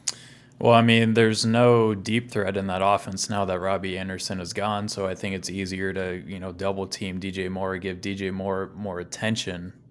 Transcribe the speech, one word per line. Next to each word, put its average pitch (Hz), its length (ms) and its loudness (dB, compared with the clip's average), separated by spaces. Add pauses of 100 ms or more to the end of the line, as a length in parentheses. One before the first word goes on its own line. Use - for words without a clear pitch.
(600)
Well, 117 140 6
I 117 80 10
mean, 113 320 6
there's 110 320 4
no 113 480 6
deep 107 380 -2
threat 98 240 -2
in 98 120 -2
that 92 140 -2
offense 98 480 2
now 101 160 0
that 92 140 -2
Robbie 95 380 -2
Anderson 92 420 -6
is 85 140 -8
gone, 104 340 -2
so 98 180 -4
I 92 100 -4
think 98 200 -4
it's 87 140 -8
easier 95 420 -4
to, 92 340 -6
you 95 140 -10
know, 92 140 -8
double 95 340 -4
team 92 320 -6
D 95 120 -6
J 92 180 -4
Moore, 95 280 -4
give 90 220 -6
D 101 160 -6
J 98 160 -4
Moore 95 440 -4
more 95 240 -8
attention, 92 720 -6 (180)